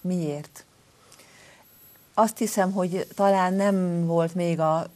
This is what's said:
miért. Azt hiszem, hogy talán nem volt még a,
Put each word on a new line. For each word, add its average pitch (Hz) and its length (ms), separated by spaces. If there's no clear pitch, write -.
miért. 156 640
Azt 220 240
hiszem, 196 340
hogy 185 420
talán 190 400
nem 185 520
volt 165 280
még 170 260
a, 160 340